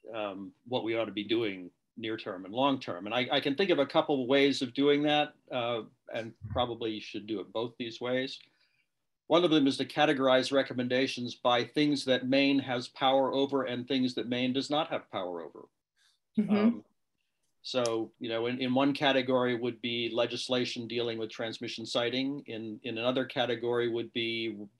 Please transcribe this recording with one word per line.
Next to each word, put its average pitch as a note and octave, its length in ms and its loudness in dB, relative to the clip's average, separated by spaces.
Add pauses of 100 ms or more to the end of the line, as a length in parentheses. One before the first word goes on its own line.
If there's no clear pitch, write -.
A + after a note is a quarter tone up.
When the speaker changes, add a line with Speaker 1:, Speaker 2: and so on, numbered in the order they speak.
(140)
Speaker 1:
um, G2 380 -6 (160)
what A#2+ 160 -2
we A2+ 140 -2
ought A2+ 80 0
to G#2 60 -10
be G#2 120 -6
doing G2+ 460 -2 (280)
near A2 200 -6
term F#2+ 280 -10
and F#2+ 80 -14
long C3 260 2
term. F#2+ 260 -8
And G#2+ 80 -4
I, B2 180 0
I C#3+ 80 2
can C#3 160 -2
think G3 140 0
of D#3 100 4
a C3+ 60 4
couple D3+ 360 2
of A#2 60 -4
ways C#3 340 4
of B2 120 -6
doing C#3+ 300 4
that, D3 300 2 (180)
uh, A#2+ 300 -2 (320)
and A2+ 200 -8 (160)
probably A#2+ 420 -2
you G#2 100 -8
should G#2 260 -10
do G#2+ 120 -4
it - 140 -12
both A#2 240 -4
these A#2 240 -8
ways. B2+ 380 -4 (880)
One F3 180 6
of D#3 60 4
them D3 160 6
is C3 100 2
to C3 80 -2
categorize C3 680 4
recommendations B2+ 840 0
by A#2+ 280 4
things D3 420 2
that B2+ 220 2
Maine C#3 320 4
has B2 300 -4
power C3+ 440 2
over C3+ 300 2
and B2 240 -4
things B2+ 280 0
that A2 120 -4
Maine B2 240 0
does C3+ 180 -2
not D#3 200 0
have B2+ 220 -6
power F2+ 300 -6
over. - 260 -16 (680)
Speaker 2:
Mm-hmm. G#3 180 2
Speaker 1:
Um, A3 280 2 (760)
so, A2+ 580 -2
you A#2+ 80 -8
know, A2+ 200 -2
in, B2+ 120 -4
in B2+ 140 0
one C#3 200 4
category B2+ 640 2
would A#2 260 -4
be A#2 320 -2
legislation B2 720 -2
dealing A#2 300 -2
with A2 120 -6
transmission A2+ 560 -8
siting. C3 640 -2
In, A2 360 -10
in A2+ 140 -6
another B2+ 260 0
category A#2+ 640 0
would A2+ 240 -4
be A2+ 460 -2 (220)